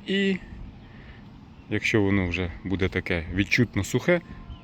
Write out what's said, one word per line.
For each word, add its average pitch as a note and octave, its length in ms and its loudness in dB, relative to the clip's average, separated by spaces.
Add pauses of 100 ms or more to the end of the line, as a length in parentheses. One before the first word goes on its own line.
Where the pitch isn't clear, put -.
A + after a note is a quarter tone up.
І D4 300 2 (1300)
якщо G#2+ 320 4
воно G2 260 4
вже F2 240 -2 (120)
буде F#2+ 260 2
таке F2 440 0
відчутно G2+ 500 2
сухе, F3 380 2 (420)